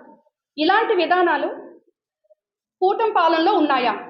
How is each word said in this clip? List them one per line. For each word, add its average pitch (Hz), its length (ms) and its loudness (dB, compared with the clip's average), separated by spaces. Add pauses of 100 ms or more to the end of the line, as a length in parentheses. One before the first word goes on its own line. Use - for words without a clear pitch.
(580)
ఇలాంటి 415 360 0
విధానాలు 339 540 0 (1300)
కూటమి 415 320 0
పాలనలో 339 400 2
ఉన్నాయా? 277 400 0 (180)